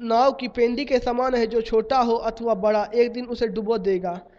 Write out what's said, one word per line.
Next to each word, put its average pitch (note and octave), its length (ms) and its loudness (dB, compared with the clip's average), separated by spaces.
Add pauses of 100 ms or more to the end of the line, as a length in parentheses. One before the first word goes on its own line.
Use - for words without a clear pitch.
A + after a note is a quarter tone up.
नाव A#3 300 4
की B3+ 160 -8
पेंदी A#3+ 360 0
के C4 140 0
समान B3 360 0
है, A#3 120 2
जो A3+ 140 0
छोटा A3 380 0
हो A#3 160 2
अथवा A3+ 400 -2
बड़ा, G#3 400 0
एक A#3+ 180 2
दिन B3 140 -8
उसे A#3 220 -4
डुबो G#3+ 300 -2
देगा। F#3 420 -2 (180)